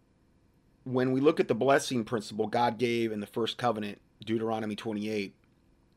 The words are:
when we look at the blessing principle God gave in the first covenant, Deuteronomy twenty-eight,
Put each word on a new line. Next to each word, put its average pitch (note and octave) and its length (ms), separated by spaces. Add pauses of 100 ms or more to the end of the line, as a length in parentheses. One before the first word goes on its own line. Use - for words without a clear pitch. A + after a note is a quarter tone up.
(840)
when B2+ 280
we C3 100
look D#3+ 180
at - 80
the C#3+ 60
blessing C3 520
principle G#2+ 420
God A#2 320
gave A#2 320
in G#2 80
the G#2 80
first - 320
covenant, G#2+ 420 (240)
Deuteronomy A2 500
twenty-eight, G#2 580 (640)